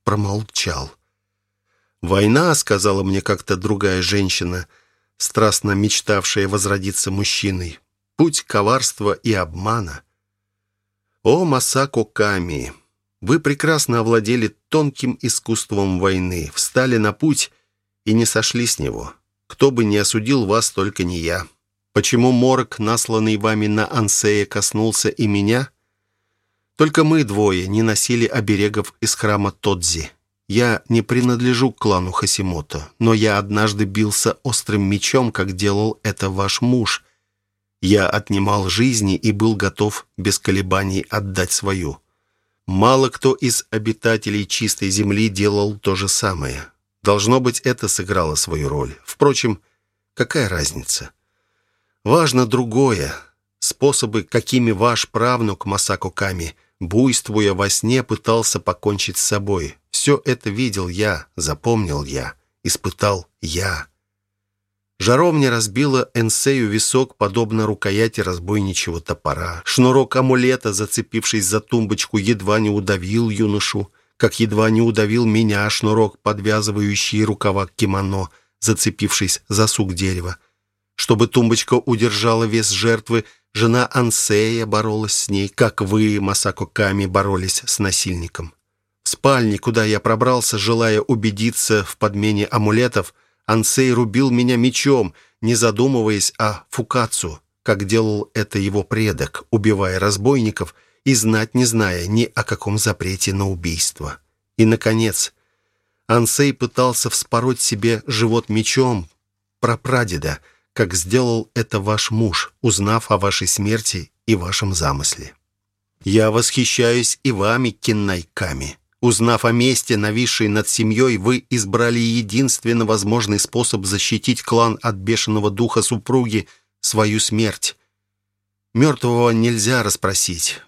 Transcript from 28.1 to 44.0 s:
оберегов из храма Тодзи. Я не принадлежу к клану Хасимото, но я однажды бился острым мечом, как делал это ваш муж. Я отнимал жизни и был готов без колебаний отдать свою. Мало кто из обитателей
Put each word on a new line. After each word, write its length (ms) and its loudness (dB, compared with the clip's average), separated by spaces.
оберегов 720 0
из 160 -2
храма 380 0
Тодзи. 580 -4
Я 400 2
не 120 2
принадлежу 720 0
к 80 -14
клану 320 0
Хасимото, 880 -4
но 140 4
я 240 2
однажды 480 0
бился 480 0
острым 380 -2
мечом, 500 0
как 220 -4
делал 500 0
это 260 -4
ваш 300 -2
муж. 460 0
Я 280 4
отнимал 580 0
жизни 480 0
и 160 0
был 240 2
готов 520 -2
без 220 -2
колебаний 680 -2
отдать 440 -4
свою. 480 -4
Мало 440 4
кто 240 2
из 380 -2
обитателей 760 -2